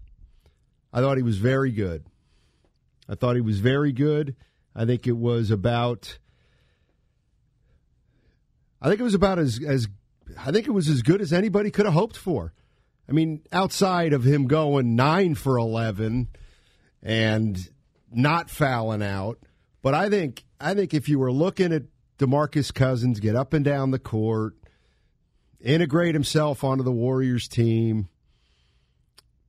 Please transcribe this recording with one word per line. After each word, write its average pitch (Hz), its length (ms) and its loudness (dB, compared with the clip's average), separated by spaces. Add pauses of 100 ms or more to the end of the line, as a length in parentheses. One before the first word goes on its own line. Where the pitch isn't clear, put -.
(920)
I 120 60 0
thought 135 180 2
he 131 60 0
was 110 160 0
very 131 320 2
good. 92 340 -6 (1040)
I 101 60 -8
thought 123 200 0
he 123 60 0
was 107 180 0
very 139 320 2
good. 147 440 0 (400)
I 110 100 -2
think 123 220 0
it 120 100 0
was 117 320 0
about, 120 680 -2 (2500)
I - 80 -2
think 208 120 4
it 247 40 -2
was 220 120 2
about 190 240 2
as, 123 260 0
as, 135 220 0 (500)
I 131 140 -6
think 220 160 0
it 285 40 -2
was 190 160 0
as 143 140 2
good 170 200 2
as 160 120 -2
anybody 202 380 0
could 208 140 2
have 175 100 2
hoped 214 220 0
for. 104 360 -4 (560)
I 139 40 -2
mean, 160 280 0 (100)
outside 180 600 0
of 127 120 2
him 143 200 4
going 139 500 2
nine 160 380 4
for 131 240 0
eleven 113 680 -2 (760)
and 110 560 0 (540)
not 147 400 0
fouling 113 500 -2
out, 98 380 -6 (420)
but 135 140 0
I 185 140 0
think, 180 340 -2 (180)
I 170 140 -2
think 196 180 0
if 147 160 -2
you 147 80 2
were 131 140 0
looking 175 420 0
at 156 100 -2 (360)
DeMarcus 143 540 0
Cousins 127 460 0
get 107 160 0
up 131 180 -2
and 151 120 0
down 139 260 0
the 131 80 -2
court, 110 560 -4 (1040)
integrate 165 540 2
himself 151 500 0
onto 131 200 0
the 127 80 0
Warriors 127 560 0
team, 113 600 0 (1400)